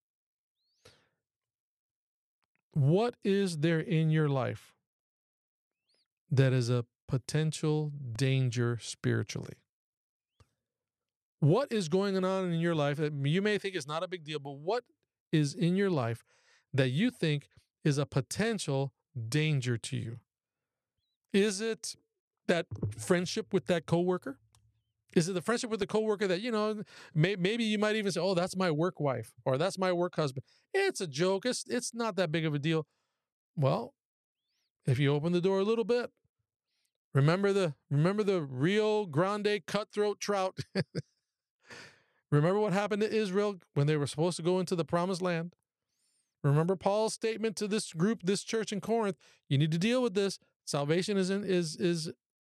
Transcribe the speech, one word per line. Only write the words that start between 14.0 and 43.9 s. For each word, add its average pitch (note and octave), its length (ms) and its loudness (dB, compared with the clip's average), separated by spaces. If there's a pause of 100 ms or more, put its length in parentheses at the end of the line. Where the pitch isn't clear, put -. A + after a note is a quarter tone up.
a F#3 40 -4
big F3 160 -12
deal, D3+ 140 -8
but C#3+ 140 -12
what E3 320 -4 (480)
is D3+ 240 2
in F3 200 2
your G3 140 2
life A#2 340 -2 (480)
that C3 180 2
you F#3 200 2
think D3+ 400 -2 (340)
is C#3+ 140 2
a D3 80 0
potential C#3+ 880 -2 (340)
danger C3+ 480 2
to - 220 -6
you? - 220 -8 (1160)
Is G3+ 260 4
it A3 360 -6 (520)
that F3 200 2 (280)
friendship F3+ 580 -2
with F3+ 120 0
that E3+ 220 0
coworker? F3+ 500 0 (800)
Is E3+ 120 4
it G3 60 -2
the F3 80 -2
friendship A3+ 300 -2
with A3 80 -2
the G3 80 -2
coworker G#3+ 400 0
that, F3+ 140 0
you B3 100 -4
know, G#3+ 320 -2 (320)
may-, F3+ 200 4
maybe G#3 280 0
you G#3+ 160 0
might G#3+ 160 2
even G3+ 160 -2
say, D#3+ 100 -2
"Oh, F#3+ 140 0
that's F3+ 200 0
my F#3 140 0
work D#3+ 300 0
wife," B2+ 340 -2 (100)
or, C3 140 2
"That's F#3 220 -2
my F#3 120 2
work F3 240 0
husband. C3+ 300 -2 (280)
It's G4 280 0
a F3+ 60 -4
joke. F3+ 360 0
It's, B3 240 -2
it's A#3+ 240 -4
not A3+ 260 -4
that E3+ 140 2
big D#3+ 140 0
of D#3 80 0
a D3 60 0
deal." D#3+ 260 0 (720)
Well, F3+ 400 0 (880)
if C3 140 2
you C#3+ 120 2
open D3 200 0
the F3 100 2
door F#3+ 180 2
a G3 40 2
little A3+ 200 0
bit, A#3 280 -2 (1040)
remember F3 360 4
the, F#3+ 220 0 (160)
remember E3+ 320 2
the F#3 220 0
Rio G3+ 640 0
Grande G3+ 580 0
cutthroat G#3 540 -2
trout? F#3+ 400 -2 (160)
<laughs> F#3+ 100 0 (1500)
Remember E3 280 4
what G#3 140 0
happened G3+ 280 0
to G#3+ 120 0
Israel G3+ 460 0 (140)
when C#3+ 140 2
they D#3 100 2